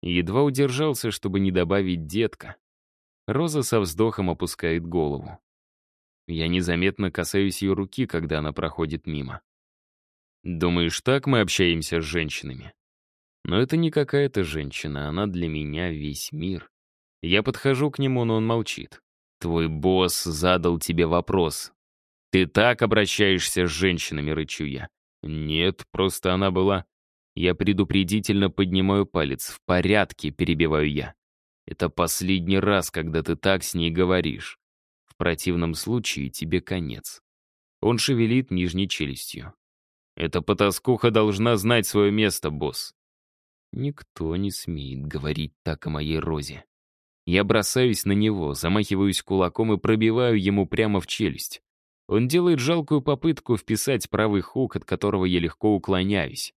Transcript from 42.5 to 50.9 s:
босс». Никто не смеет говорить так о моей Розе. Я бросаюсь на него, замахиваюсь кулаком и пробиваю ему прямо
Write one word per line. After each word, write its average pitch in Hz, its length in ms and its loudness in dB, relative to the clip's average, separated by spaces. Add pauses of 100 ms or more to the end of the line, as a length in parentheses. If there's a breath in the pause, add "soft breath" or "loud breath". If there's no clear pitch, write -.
босс». 73 440 -6 (800)
Никто 120 640 -6
не 98 140 -2
смеет 71 560 -8
говорить 76 560 -4
так 80 240 -6
о 80 40 -6
моей 76 280 -2
Розе. 76 460 -6 (600)
Я 90 180 2
бросаюсь 110 600 2
на 98 80 2
него, 101 400 0
замахиваюсь 98 680 0
кулаком 95 500 2
и 98 60 2
пробиваю 110 600 2
ему 98 260 2
прямо 104 340 0